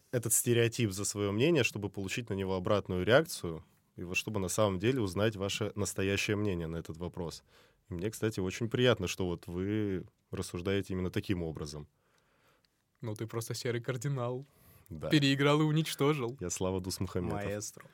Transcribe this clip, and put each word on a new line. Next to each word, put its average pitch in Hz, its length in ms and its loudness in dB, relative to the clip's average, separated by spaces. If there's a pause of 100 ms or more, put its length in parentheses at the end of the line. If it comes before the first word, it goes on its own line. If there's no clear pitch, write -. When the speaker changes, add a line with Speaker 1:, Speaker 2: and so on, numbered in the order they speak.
(100)
Speaker 1:
этот 117 220 0
стереотип 117 600 4
за 98 120 -4
свое 101 280 0
мнение, 131 320 4
чтобы 101 240 -2
получить 101 400 -6
на 104 60 -2
него 95 200 -2
обратную 92 520 2
реакцию, 104 580 4 (320)
и 90 80 -10
вот 90 120 -4
чтобы 107 240 -2
на 92 80 -2
самом 101 300 2
деле 123 220 2
узнать 101 360 2
ваше 98 380 -2
настоящее 98 640 0
мнение 95 300 0
на 80 100 -4
этот 80 220 -10
вопрос. 85 460 -8 (440)
И 92 60 -8
мне, 90 160 -2
кстати, 110 300 -4
очень 95 280 -4
приятно, 120 380 4
что 92 200 -2
вот 87 200 -4
вы 98 580 -2 (260)
рассуждаете 95 600 -2
именно 92 180 0
таким 90 320 0
образом. 76 460 -8 (1120)
Speaker 2:
Ну, 110 140 -6
ты 110 120 -6
просто 113 280 -6
серый 117 260 -4
кардинал. 127 680 -4 (440)
Speaker 1:
Да. 78 180 -6
Speaker 2:
Переиграл 143 540 6
и - 20 6
уничтожил. 151 760 2
Speaker 1:
Я 87 100 -4
Слава 92 300 0
Дусмухаметов. 92 640 -2
Speaker 3:
Маэстро. 104 500 -8